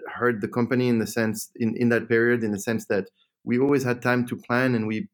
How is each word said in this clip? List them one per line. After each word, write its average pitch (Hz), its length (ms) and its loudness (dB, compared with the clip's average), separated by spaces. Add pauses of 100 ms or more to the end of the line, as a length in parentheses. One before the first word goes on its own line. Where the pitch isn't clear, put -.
(140)
hurt 117 260 0
the 104 80 -4
company 123 400 0
in 117 100 2
the 107 80 -2
sense, 110 500 -4
in, 113 200 0
in 120 120 2
that 113 200 2
period, 117 360 2
in 107 80 -2
the 98 80 -4
sense 110 260 -4
that 104 200 0 (380)
we 120 140 0
always 139 260 2
had 123 180 -2
time 123 240 2
to - 100 -6
plan 127 380 0
and 110 120 0
we, 110 280 -4